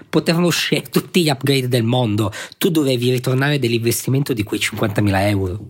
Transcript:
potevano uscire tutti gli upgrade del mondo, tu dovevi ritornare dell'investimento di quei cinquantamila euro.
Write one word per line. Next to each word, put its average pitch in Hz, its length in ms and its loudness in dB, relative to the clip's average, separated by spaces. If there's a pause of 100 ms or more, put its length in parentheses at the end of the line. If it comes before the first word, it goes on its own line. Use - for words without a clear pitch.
potevano 170 380 2
uscire 151 360 0
tutti - 420 0
gli 151 40 2
upgrade 131 380 0
del 123 160 2
mondo, 113 500 0 (240)
tu 196 140 2
dovevi 135 400 2
ritornare 131 480 0
dell'investimento 120 720 0
di 110 120 -4
quei 104 160 -6
cinquantamila 104 680 0
euro. 98 420 -2